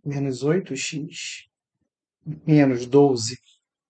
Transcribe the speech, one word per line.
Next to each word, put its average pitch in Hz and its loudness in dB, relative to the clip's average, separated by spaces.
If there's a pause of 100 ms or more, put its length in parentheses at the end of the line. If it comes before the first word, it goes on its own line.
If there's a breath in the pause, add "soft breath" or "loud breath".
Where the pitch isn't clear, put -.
menos 139 -6
oito 160 -2
x, - -10 (800)
menos 143 2
doze 127 2 (520)